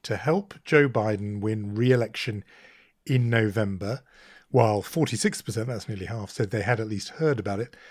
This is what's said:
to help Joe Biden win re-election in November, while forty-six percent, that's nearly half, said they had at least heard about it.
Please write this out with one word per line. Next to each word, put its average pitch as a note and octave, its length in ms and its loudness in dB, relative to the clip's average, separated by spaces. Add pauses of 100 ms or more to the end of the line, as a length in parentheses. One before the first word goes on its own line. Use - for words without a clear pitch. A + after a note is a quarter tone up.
to G#2+ 120 -2
help D#3+ 380 0 (100)
Joe D3 240 6
Biden G#2 520 -2
win G#2 340 -2
re-election A#2 680 0 (600)
in B2 240 2
November, G#2+ 760 0 (480)
while G#2+ 320 4
forty-six - 600 -2
percent, A2+ 240 -4
that's A#2 220 -8
nearly F#2+ 180 -8
half, G#2 240 -8
said G#2 200 -2
they A2 120 -2
had A2+ 160 0
at A2 80 -4
least G#2 220 -6
heard D3+ 320 0
about G2+ 180 -4
it. A#2+ 160 -8 (160)